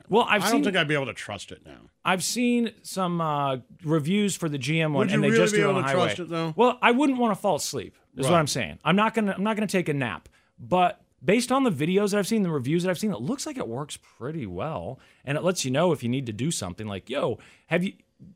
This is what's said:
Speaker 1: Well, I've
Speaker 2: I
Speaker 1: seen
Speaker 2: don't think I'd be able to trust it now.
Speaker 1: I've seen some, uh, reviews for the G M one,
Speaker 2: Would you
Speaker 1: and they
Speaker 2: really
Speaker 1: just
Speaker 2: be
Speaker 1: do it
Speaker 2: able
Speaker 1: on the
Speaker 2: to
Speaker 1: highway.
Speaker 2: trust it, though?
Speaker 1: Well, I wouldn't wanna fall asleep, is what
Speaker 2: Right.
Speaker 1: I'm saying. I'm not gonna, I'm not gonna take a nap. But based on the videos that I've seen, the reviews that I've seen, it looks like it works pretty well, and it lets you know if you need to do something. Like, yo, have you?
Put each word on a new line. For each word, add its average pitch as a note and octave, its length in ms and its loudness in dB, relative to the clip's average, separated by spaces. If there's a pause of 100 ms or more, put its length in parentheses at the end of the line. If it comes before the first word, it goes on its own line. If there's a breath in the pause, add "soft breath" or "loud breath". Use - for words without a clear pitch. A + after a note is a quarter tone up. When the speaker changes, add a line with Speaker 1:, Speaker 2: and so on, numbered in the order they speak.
(100)
Speaker 1:
Well, A3 180 4
I've G3+ 140 2
Speaker 2:
I F3+ 40 0
Speaker 1:
seen A#3 100 4
Speaker 2:
don't C#4+ 80 2
think F#3 120 2
I'd D#3+ 120 2
be D3+ 40 2
able C#3 140 0
to G#2+ 80 -8
trust - 360 -12
it - 140 -18
now. C#2 140 -20 (260)
Speaker 1:
I've F3+ 180 0
seen A#3+ 500 0 (100)
some, F3 400 -2
uh, C#3+ 360 -2 (240)
reviews E3+ 540 2
for E3 140 -4
the C#3+ 80 -4
G D#3 240 0
M D#3 100 0
one, C#3 140 2
Speaker 2:
Would - 40 0
you - 40 0
Speaker 1:
and - 100 4
they - 60 4
Speaker 2:
really A3+ 140 4
Speaker 1:
just G#3 100 0
Speaker 2:
be G#3 60 4
Speaker 1:
do - 20 4
it G3 80 2
Speaker 2:
able F#3+ 80 2
Speaker 1:
on - 40 0
the - 100 -2
Speaker 2:
to - 40 2
Speaker 1:
highway. - 120 2
Speaker 2:
trust - 120 -4
it, E3 80 -8
though? E3 280 -4
Speaker 1:
Well, B3 260 4
I G#3+ 80 6
wouldn't C4 280 4
wanna A3+ 180 2
fall F#3+ 200 0
asleep, G#2+ 400 -6 (220)
is C3+ 60 -2
what D3+ 80 4
Speaker 2:
Right. E3+ 80 6
Speaker 1:
I'm D3+ 60 2
saying. E2+ 380 -4
I'm E3 120 4
not G#3+ 180 2
gonna, G#3 200 0
I'm F#3 100 -4
not G#3+ 120 0
gonna G#3 100 -2
take F3+ 220 0
a D3+ 60 0
nap. A#2 340 -4 (300 soft breath)
But F3+ 420 0 (240)
based A#3 260 2
on C4+ 140 2
the B3 80 4
videos F#3 380 2
that G#3 80 0
I've G3 80 0
seen, A3 160 0
the F3 80 0
reviews D3+ 320 0
that F#3 80 -2
I've E3+ 80 -2
seen, G#3+ 140 -2
it A2 100 -6
looks A3+ 240 -6
like D4 100 -10
it A3 100 -6
works C3 300 -8
pretty C#3+ 480 -10
well, G2+ 540 -8 (260 soft breath)
and C#3+ 140 -2
it - 40 -6
lets F3 220 0
you C3 60 -4
know E3 220 2
if B2+ 100 -4
you A#2 80 0
need C3 160 -2
to G#2 80 -6
do B2 160 -2
something. G2+ 360 -6
Like, G2+ 220 -10
yo, G3 300 -2 (300 loud breath)
have F3 140 0
you? F#3+ 120 -4 (420)